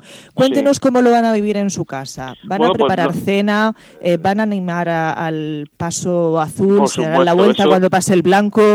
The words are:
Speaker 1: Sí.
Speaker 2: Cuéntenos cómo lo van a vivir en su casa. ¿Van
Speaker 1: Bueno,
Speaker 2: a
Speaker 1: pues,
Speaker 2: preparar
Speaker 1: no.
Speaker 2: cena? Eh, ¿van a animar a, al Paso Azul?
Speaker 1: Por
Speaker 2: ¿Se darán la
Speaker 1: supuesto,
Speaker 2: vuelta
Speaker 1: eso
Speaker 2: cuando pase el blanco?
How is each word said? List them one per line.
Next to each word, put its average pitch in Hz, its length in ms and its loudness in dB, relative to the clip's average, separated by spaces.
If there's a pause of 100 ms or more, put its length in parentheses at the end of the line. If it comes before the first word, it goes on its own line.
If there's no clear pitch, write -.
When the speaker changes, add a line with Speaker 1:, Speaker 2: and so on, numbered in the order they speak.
Speaker 1:
Sí. - 320 -20
Speaker 2:
Cuéntenos 277 460 0
cómo 247 220 2
lo 240 100 4
van 233 120 2
a 226 80 0
vivir 208 240 -2
en 202 140 -2
su 165 140 -6
casa. 135 580 -12
¿Van 190 160 -6
Speaker 1:
Bueno, 170 140 2
Speaker 2:
a - 40 -2
Speaker 1:
pues, - 20 -6 (100)
Speaker 2:
preparar 175 260 0
Speaker 1:
no. 165 60 -6
Speaker 2:
cena? 208 540 0 (260)
Eh, 175 200 0
¿van 196 200 0
a - 20 0
animar 180 460 -4
a, 160 240 -2
al 156 640 -6
Paso 170 640 -2
Azul? 190 380 0
Speaker 1:
Por 135 100 2
Speaker 2:
¿Se - 140 -4
darán 165 220 0
la 175 60 2
Speaker 1:
supuesto, 180 140 4
Speaker 2:
vuelta 208 180 2
Speaker 1:
eso 196 80 4
Speaker 2:
cuando 185 200 2
pase 185 220 0
el 180 100 2
blanco? 202 380 2 (140)